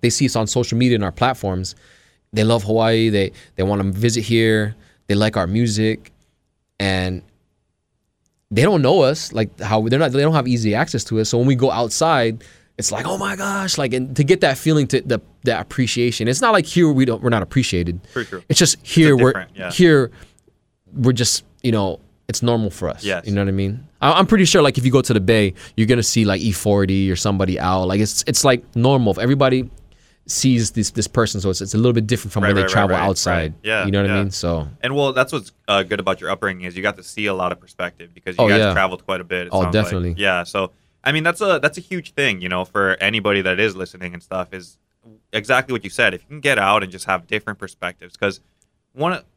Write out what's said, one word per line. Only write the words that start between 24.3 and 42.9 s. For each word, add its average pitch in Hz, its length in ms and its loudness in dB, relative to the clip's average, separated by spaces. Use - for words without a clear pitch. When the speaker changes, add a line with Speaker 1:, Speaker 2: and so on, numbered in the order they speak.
Speaker 1:
sure, 165 160 4
like, 139 160 2
if 127 80 -2
you 131 40 4
go 127 120 4
to - 120 0
the 104 60 4
Bay, 101 340 2
you're 110 100 2
gonna 120 160 2
see, 113 220 2
like, 98 160 0
E 110 120 -2
forty 98 580 0
or 90 60 0
somebody 95 440 0
out. 92 280 0
Like, 98 120 0
it's, - 260 -2
it's, 135 180 -2
like, 127 200 2
normal. 120 380 2
If 90 60 -2
everybody 131 500 2
sees 120 440 0
this, 107 220 -2
this 110 160 -4
person, 107 340 -2
so 98 80 0
it's, 92 100 -4
it's 98 140 -10
a - 20 2
little 117 160 2
bit 117 140 0
different 107 260 -4
from 101 120 -2
Speaker 2:
Right, 104 60 4
Speaker 1:
when 101 60 4
they 95 60 2
Speaker 2:
right, 95 60 0
right, 92 40 -2
Speaker 1:
travel 95 240 2
Speaker 2:
right, 87 80 0
Speaker 1:
outside. 87 480 -2
Speaker 2:
right. - 20 -12
Yeah, 107 200 -2
Speaker 1:
You 101 80 -2
know 101 100 2
what 101 80 0
I 107 40 0
Speaker 2:
yeah. 101 80 0
Speaker 1:
mean? 98 80 -4
So 85 360 -4
Speaker 2:
And, 127 160 -4
well, 139 160 0
that's 127 200 0
what's, 123 200 -8
uh, 101 140 2
good 98 180 -4
about 95 200 -2
your 90 100 -6
upbringing 92 340 -6
is 90 120 -10
you 92 60 -10
got 101 140 -2
to 95 60 -20
see 107 240 -8
a 98 80 -2
lot 90 180 -2
of - 80 -12
perspective 87 540 -12
because 90 240 -12
you 120 60 4
Speaker 1:
Oh, 110 40 2
Speaker 2:
guys 101 120 4
Speaker 1:
yeah. 104 120 2
Speaker 2:
traveled 92 320 0
quite 92 160 -4
a 87 40 -12
bit, 90 240 -6
it - 40 -12
Speaker 1:
Oh, 95 100 2
Speaker 2:
sounds 90 120 -2
like. 107 100 2
Speaker 1:
definitely. 90 320 -4
Speaker 2:
Yeah, 92 280 0
so, 95 260 -4
I 131 60 0
mean, 156 140 -2
that's 170 160 -2
a, 196 200 2
that's 147 160 -2
a 180 40 -14
huge 175 340 -10
thing, 120 260 -2
you 90 80 -8
know, 90 160 -2
for 95 360 0